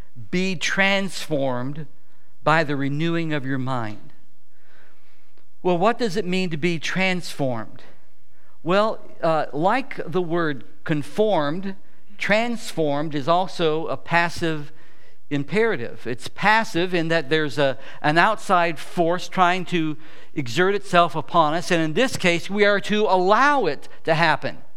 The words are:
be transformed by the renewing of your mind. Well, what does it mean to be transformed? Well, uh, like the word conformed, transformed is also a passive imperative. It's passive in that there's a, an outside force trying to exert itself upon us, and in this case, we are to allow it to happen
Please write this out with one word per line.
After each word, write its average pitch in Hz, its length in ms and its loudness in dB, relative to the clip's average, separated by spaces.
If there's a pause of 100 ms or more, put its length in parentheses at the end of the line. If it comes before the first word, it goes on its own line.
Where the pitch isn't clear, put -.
(300)
be 185 260 0
transformed 151 1300 0 (560)
by 156 220 4
the 147 100 0
renewing 156 560 0
of 143 140 -2
your 135 120 -2
mind. 120 540 -2 (1500)
Well, 180 140 2
what 214 200 2
does 214 200 -2
it 202 80 -2
mean 185 240 0
to 160 80 -2
be 165 220 0
transformed? 156 1040 -2 (800)
Well, 202 360 2 (240)
uh, 160 300 2
like 196 520 0
the 180 160 0
word 160 440 0 (180)
conformed, 180 920 0 (420)
transformed 165 1000 0
is 143 140 0
also 165 580 2
a 135 80 -2
passive 165 760 0 (580)
imperative. 143 720 0
It's 117 220 -4
passive 190 680 2
in 165 140 0
that 165 220 0
there's 156 280 2
a, 135 200 2 (240)
an 151 160 4
outside 175 600 2
force 175 520 0
trying 180 360 2
to 156 320 0 (380)
exert 160 400 2
itself 175 400 4
upon 156 380 2
us, 175 180 -2
and 165 100 4
in 156 120 0
this 240 240 2
case, 170 320 0
we 202 160 4
are 202 160 4
to 214 240 0
allow 214 600 4
it 143 220 -2 (160)
to 160 100 2
happen 143 440 2 (200)